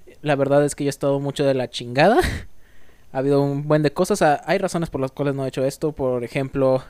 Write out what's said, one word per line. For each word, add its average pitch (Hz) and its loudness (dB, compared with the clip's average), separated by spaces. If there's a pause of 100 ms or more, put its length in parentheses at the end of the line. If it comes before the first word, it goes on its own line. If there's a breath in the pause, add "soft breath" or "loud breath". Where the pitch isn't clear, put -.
(220)
La 147 -2
verdad 139 6
es 143 -2
que 147 -4
yo - 0
he 139 -2
estado 139 -2
mucho 143 -4
de 135 2
la 123 -4
chingada. 151 2
<laughs> - -8
Ha 135 -10
habido 139 2
un 143 -2
buen 151 4
de 147 2
cosas. 185 0
Ah, 147 4
hay 175 0
razones 175 -4
por 135 -6
las 131 -4
cuales 143 -4
no 135 -6
he 131 -6
hecho 131 -2
esto. 147 -4
Por 127 -4
ejemplo, 131 0